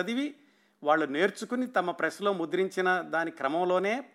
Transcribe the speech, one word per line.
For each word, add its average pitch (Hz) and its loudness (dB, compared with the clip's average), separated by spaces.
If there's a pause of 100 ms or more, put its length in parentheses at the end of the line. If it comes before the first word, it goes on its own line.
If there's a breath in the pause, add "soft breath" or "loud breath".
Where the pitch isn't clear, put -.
చదివి 247 -4 (480 soft breath)
వాళ్ళు 151 4
నేర్చుకుని 196 -2
తమ 185 0
ప్రెస్లో 170 0
ముద్రించిన 185 0
దాని 160 -2
క్రమంలోనే 180 0 (100)